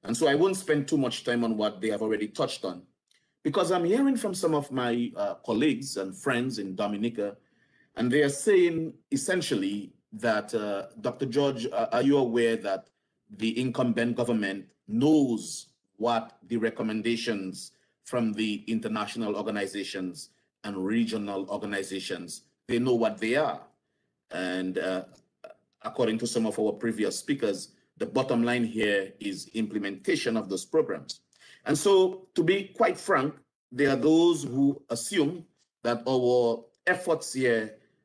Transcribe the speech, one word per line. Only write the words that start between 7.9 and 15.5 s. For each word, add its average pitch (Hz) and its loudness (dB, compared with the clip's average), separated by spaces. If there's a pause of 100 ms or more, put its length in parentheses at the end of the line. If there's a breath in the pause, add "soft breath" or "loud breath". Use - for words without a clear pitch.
and 120 0
they 147 4
are 143 4
saying 165 2 (180)
essentially 104 -2 (200)
that, 107 -2
uh, 104 -4 (140)
"Doctor 123 -4
George, 131 0
uh, 110 0
are 123 2
you 143 6
aware 117 2
that 98 -4 (480)
the 113 -2
incumbent 120 0
government 107 0 (200)
knows 123 2 (300)